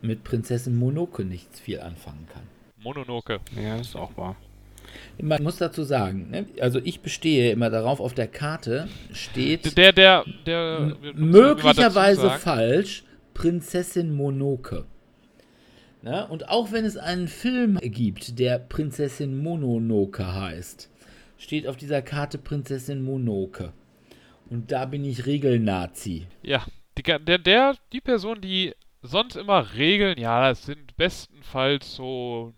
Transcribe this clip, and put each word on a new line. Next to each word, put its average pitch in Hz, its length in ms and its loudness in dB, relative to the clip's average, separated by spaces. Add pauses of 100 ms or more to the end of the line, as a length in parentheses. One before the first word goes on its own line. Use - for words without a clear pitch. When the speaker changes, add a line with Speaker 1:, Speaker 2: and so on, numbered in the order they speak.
Speaker 1:
mit 110 220 -4
Prinzessin 120 540 -4
Mononoke 131 480 -2
nichts 90 340 -12
viel 95 220 -10
anfangen 80 500 -16
kann. - 120 -18 (340)
Speaker 2:
Mononoke. 120 640 -8 (120)
Speaker 3:
Ja, 110 280 -6
ist 120 160 -12
auch - 220 -12
wahr. 190 180 -8 (880)
Speaker 1:
Man 151 220 0
muss 160 140 -4
dazu 165 260 -4
sagen, 101 480 -2
ne, 196 140 -6 (140)
also 123 240 0
ich - 180 -6
bestehe 143 500 2
immer 117 180 2
darauf, 113 300 0
auf 123 140 -4
der 123 140 -2
Karte 147 600 -6 (240)
steht 147 680 -2
Speaker 2:
Der, 185 140 12
der, 190 320 10 (220)
der, 165 260 -2
Speaker 1:
m-, 151 300 -2
Speaker 2:
wir 147 120 -12
müssen 196 460 8
immer - 140 6
dazu 214 280 6
Speaker 1:
möglicherweise 196 80 6
Speaker 2:
sagen 196 220 4
Speaker 1:
falsch 143 720 0 (300)
Prinzessin 175 840 -2
Mononoke. 135 720 -4 (1160)
Ne? 135 260 -6
Und 160 220 -10
auch 214 220 0
wenn 226 140 -2
es 208 120 -4
einen 180 300 -4
Film 233 540 0
gibt, 117 580 -4
der 123 200 2
Prinzessin 139 840 -6
Mononoke 113 920 -2
heißt, 92 560 -10 (480)
steht - 300 -6
auf 131 100 -8
dieser 143 240 -2
Karte 143 360 -6
Prinzessin 135 680 -6
Mononoke. 104 680 -4 (760)
Und 117 220 -8
da 131 140 -2
bin 139 200 -6
ich 123 200 -6
Regelnazi. 107 1000 0 (140)
Speaker 2:
Ja, 131 240 -2 (320)
die 135 60 -8
ga-, 160 160 0
der, 165 180 2
der, 226 380 4 (180)
die 254 80 -8
Person, 220 400 -2
die 185 320 -2 (280)
sonst 196 340 -2
immer 190 400 2
Regeln, 185 420 2
ja, 120 320 4
das - 160 -4
sind - 320 -14
bestenfalls 143 960 -2
so 123 640 -8